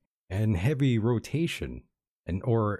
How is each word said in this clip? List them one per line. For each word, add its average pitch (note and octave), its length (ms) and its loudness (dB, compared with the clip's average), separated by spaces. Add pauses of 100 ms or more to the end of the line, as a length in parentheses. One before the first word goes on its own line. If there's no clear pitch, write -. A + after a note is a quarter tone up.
(300)
in G#2 260 0
heavy B2+ 420 2
rotation, A2 840 -2 (420)
and, F2+ 200 -2
or A2+ 340 2